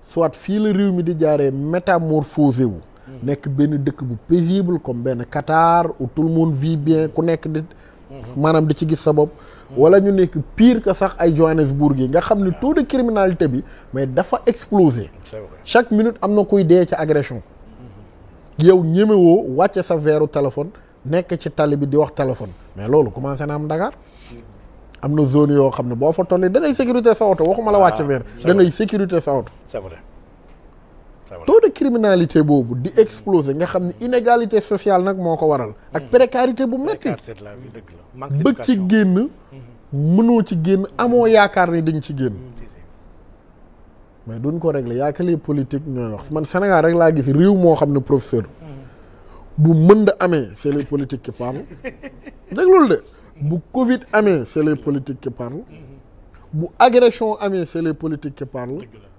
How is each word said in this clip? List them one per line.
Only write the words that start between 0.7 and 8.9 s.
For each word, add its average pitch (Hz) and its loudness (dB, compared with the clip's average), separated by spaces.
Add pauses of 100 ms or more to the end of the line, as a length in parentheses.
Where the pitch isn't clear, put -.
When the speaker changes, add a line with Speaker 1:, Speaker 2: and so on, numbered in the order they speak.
Speaker 1:
réew 196 0
mi 180 -2
di 170 -2
jaaree 147 2
métamorphosé 151 -2
wu. 101 -4 (300)
Speaker 2:
Mhm. 127 -12
Speaker 1:
Nekk 143 -6
benn 147 -2
dëkk 139 -6
bu 120 -6 (140)
paisible 175 0
comme 120 -8
benn 123 -4
Qatar 165 2 (100)
où 131 -6
tout 156 -2
le 160 0
monde 165 2
vit 151 -2
bien, 156 0
ku 160 -6
nekk 165 -2
di, 156 -4 (500)
Speaker 2:
Mhm. 127 -12
Speaker 1:
maanaam 160 2
di 151 2
ci 160 -4
gis 156 0